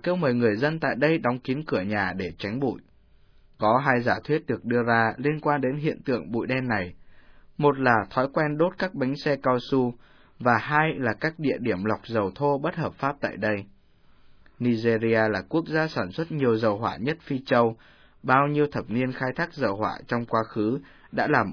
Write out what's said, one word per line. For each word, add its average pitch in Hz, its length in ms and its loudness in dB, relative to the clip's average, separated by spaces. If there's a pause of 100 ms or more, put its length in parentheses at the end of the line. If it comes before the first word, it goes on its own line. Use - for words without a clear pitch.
kêu 180 140 0
mời 143 180 2
người 117 220 4
dân 156 240 0
tại 139 180 -2
đây 156 200 4
đóng 123 200 0
kín 135 280 -4
cửa 107 140 -2
nhà 98 360 -2
để 92 220 -4
tránh 104 220 -6
bụi. 120 200 -2 (800)
Có 113 280 4
hai 123 140 4
giả 120 140 2 (100)
thuyết 160 220 -2
được 117 180 -4
đưa 120 180 0
ra 113 340 2
liên 147 240 -2
quan 147 200 2
đến 131 160 0
hiện 151 280 -2
tượng 107 280 -2
bụi 110 140 -2
đen 131 220 -2
này. 95 260 -2 (640)
Một 143 220 4
là 127 160 4 (160)
thói 131 220 0
quen 151 260 0
đốt 180 200 2
các 185 160 -4
bánh 135 220 -2
xe 143 260 0
cao 127 160 2 (120)
su, 123 240 2 (440)
và 120 200 4
hai 151 400 0
là 117 220 0
các 160 180 -2
địa 143 220 0
điểm 101 240 -2
lọc 107 220 -2
dầu 107 280 -2
thô 143 240 0
bất 160 180 -4
hợp 127 180 -4
pháp 139 260 -4
tại - 160 -4
đây. 101 280 -2 (920)
Nigeria 113 720 2
là 98 200 -2
quốc 165 200 -2
gia 156 180 0
sản 113 260 -4
xuất 165 200 -6
nhiều 127 240 2
dầu 110 220 0
hỏa 101 180 -4
nhất 131 240 -4
Phi 135 260 -6
Châu. 117 300 2 (460)
Bao 131 260 4
nhiêu 147 240 2
thập - 180 -6
niên 127 220 0
khai 127 240 -4
thác 170 180 -4
dầu 104 220 -2
hỏa 101 300 -4
trong 120 180 -2
quá 113 240 0
khứ 117 300 0 (340)
đã 110 180 0
làm 113 220 2